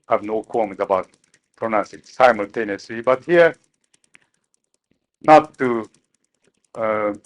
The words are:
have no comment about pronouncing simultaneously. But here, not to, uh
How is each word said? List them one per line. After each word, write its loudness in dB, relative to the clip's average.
have 0
no -6
comment -6
about -2
pronouncing -6
simultaneously. -2
But -2
here, 2
not 6
to, -2
uh -2